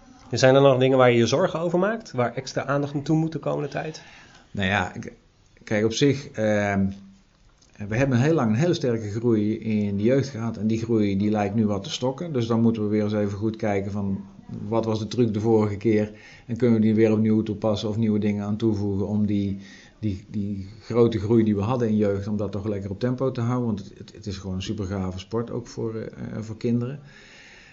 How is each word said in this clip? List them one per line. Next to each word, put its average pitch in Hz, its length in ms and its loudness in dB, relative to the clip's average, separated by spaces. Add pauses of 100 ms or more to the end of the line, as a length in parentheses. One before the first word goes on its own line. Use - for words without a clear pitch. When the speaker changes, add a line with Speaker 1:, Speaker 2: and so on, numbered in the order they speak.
(300)
Speaker 1:
En 120 80 -4
zijn 131 160 6
er 139 60 8
nog 139 180 6
dingen 131 200 4
waar 123 120 8
je 120 60 4
je 117 100 6
zorgen 156 340 0
over 170 180 0
maakt? 220 340 -2
Waar 123 220 -2
extra - 320 -6
aandacht 143 280 -2
naartoe 151 220 0
moet 160 160 0
de 151 60 -6
komende 147 300 -4
tijd? - 340 -8 (480)
Speaker 2:
Nou 98 180 -2
ja, 95 320 0
k-, - 120 -12 (520)
kijk, 107 200 0
op 110 80 2
zich, 139 360 2
ehm, 104 580 0 (1040)
we 107 80 -2
hebben 131 240 2
heel 151 140 4
lang 127 160 2
een 110 80 2
hele 165 160 2
sterke 113 360 -2
groei 110 480 0
in 104 380 -2
de 98 60 -2
jeugd 131 260 2
gehad. 113 280 -6
En 98 100 -4
die 110 120 0
groei 107 380 0
die 104 140 2
lijkt 104 240 0
nu 113 120 2
wat 101 160 0
te - 80 -12
stokken. 135 420 -6
Dus 120 140 0
dan 113 140 2
moeten 110 220 2
we 104 60 0
weer 107 140 2
eens 104 100 0
even 101 260 -2
goed 107 180 -4
kijken 101 360 -2
van 98 320 -4 (440)
wat 113 160 0
was 110 140 -2
de 104 80 -4
truc 110 280 0
de 107 60 -2
vorige 107 360 2
keer. 107 360 0 (340)
En 117 100 -6
kunnen 117 200 4
we 107 60 4
die 110 120 4
weer 110 180 6
opnieuw 110 300 4
toepassen 107 460 -2
of 104 80 -4
nieuwe 107 220 2
dingen 104 260 0
aan 104 120 -2
toevoegen 101 520 0
om 107 180 0
die, 101 320 0 (400)
die, 98 320 -6
die 101 380 -6 (120)
grote 117 380 2
groei 110 260 4
die 104 120 2
we 98 60 -2
hadden 120 260 0
in 107 80 2
jeugd, 101 320 0
om 107 80 -4
dat 101 160 -4
toch 101 140 -6
lekker 101 240 -4
op 98 100 -8
tempo 127 300 -2
te 123 100 -6
houden. 120 260 -2
Want 107 120 -2
het, - 200 -16
het, - 160 -20
het 104 120 -14
is 95 100 -8
gewoon 92 200 -8
een 95 60 -6
super 101 240 -6
gave 92 320 -4
sport, 117 320 -6
ook 120 160 -8
voor, 113 280 -8
eh, 113 460 -10
voor 107 160 -10
kinderen. 120 440 -2 (720)